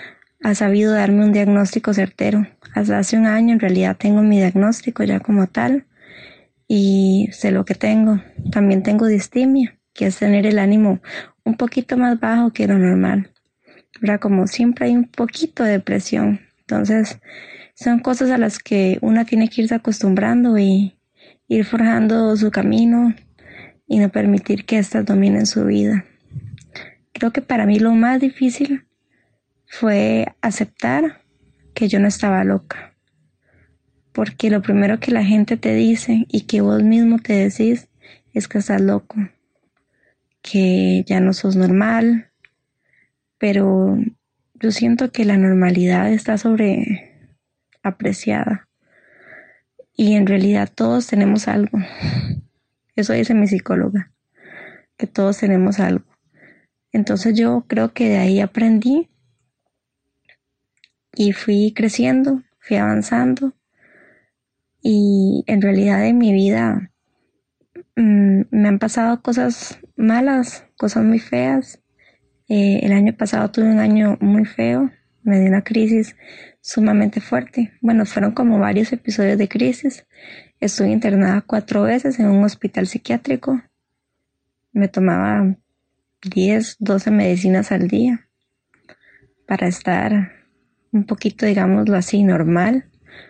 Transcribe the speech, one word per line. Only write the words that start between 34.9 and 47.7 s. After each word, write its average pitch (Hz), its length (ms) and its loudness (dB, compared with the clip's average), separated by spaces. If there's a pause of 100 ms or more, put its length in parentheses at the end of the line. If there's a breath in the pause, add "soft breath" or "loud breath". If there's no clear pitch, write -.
que 247 120 -6
la 220 140 0
gente 214 340 2
te 220 160 -2
dice 226 560 0
y 208 160 -6
que 208 160 -2
vos 208 200 2
mismo 226 360 4
te 226 160 -2
decís 220 540 0 (440 soft breath)
es 208 160 -6
que - 80 -8
estás 202 240 -2
loco, 196 360 -2 (1200)
que 185 640 0
ya 185 140 0
no 190 120 2
sos 190 240 -2
normal, 220 760 0 (1080)
pero 196 580 0 (640)
yo 220 100 0
siento 233 400 0
que 226 140 -4
la 202 140 2
normalidad 180 760 2
está 214 260 -2
sobreapreciada - 2250 -4 (1300 loud breath)